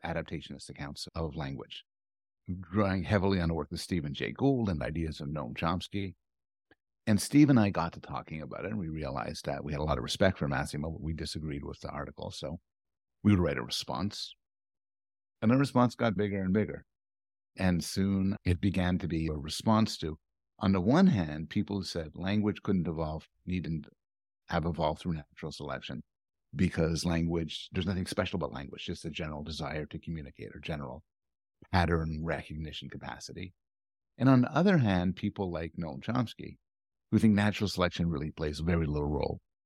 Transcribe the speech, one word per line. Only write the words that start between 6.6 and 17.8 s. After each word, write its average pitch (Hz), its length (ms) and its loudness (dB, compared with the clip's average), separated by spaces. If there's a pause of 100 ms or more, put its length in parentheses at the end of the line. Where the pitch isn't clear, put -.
And 104 140 4
Steve 147 300 6
and 123 100 8
I 104 80 6
got 85 240 -2
to - 80 -14
talking 78 400 -10
about - 240 -10
it, 95 60 -4
and 110 80 -4
we 85 100 -4
realized 76 560 -6
that 71 180 -4
we 76 100 -6
had 73 80 -2
a 76 40 0
lot 73 140 0
of 60 60 -6
respect 92 340 2
for 76 100 -2
Massimo, 71 420 -2
but 80 120 -8
we 80 100 -4
disagreed 78 520 -6
with - 160 -12
the - 100 -10
article. 71 400 -8
So - 300 -8 (640)
we 104 100 8
would 92 80 8
write 73 180 2
a 62 40 -4
response, - 720 -6 (1080)
and 110 80 6
the 127 60 8
response 127 380 4
got 113 220 0
bigger 101 260 0
and 92 120 2
bigger. 85 320 0 (720)
And 90 280 2